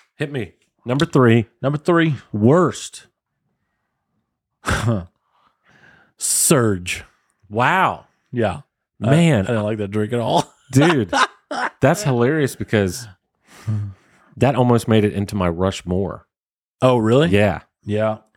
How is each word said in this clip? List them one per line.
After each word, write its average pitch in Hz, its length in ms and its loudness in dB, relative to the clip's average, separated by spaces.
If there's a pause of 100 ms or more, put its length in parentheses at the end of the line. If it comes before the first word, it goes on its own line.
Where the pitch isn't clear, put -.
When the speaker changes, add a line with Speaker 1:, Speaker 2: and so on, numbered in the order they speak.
(160)
Speaker 1:
Hit 143 160 -8
me. 120 220 -10 (320)
Number 139 200 -2
three. 120 400 4 (160)
Speaker 2:
Number 143 160 -2
three. 160 380 0 (180)
Speaker 1:
Worst. 131 720 0 (1600)
Speaker 2:
<laughs> 107 420 -2 (1120)
Surge. 107 840 -2 (460)
Speaker 1:
Wow. 127 560 0 (260)
Speaker 2:
Yeah. 107 300 -4 (400)
I, - 80 -2
Speaker 1:
Man. 147 360 2
Speaker 2:
I - 20 -6
didn't 113 160 -2
like 107 160 -4
that 101 120 -8
drink 107 220 -4
at 120 60 -4
all. 139 320 -2 (100)
<laughs> - 100 -20
Speaker 1:
Dude, 139 420 2 (680)
that's 151 220 2
hilarious 131 520 0
because 101 520 -4 (1300)
that 123 180 2
almost 120 320 2
made 110 160 4
it 104 100 0
into 98 220 -4
my 92 140 0
Rushmore. 90 760 -4 (560)
Speaker 2:
Oh, 127 160 4
really? 120 320 2
Speaker 1:
Yeah. 101 320 2 (240)
Speaker 2:
Yeah. 107 340 -4 (180)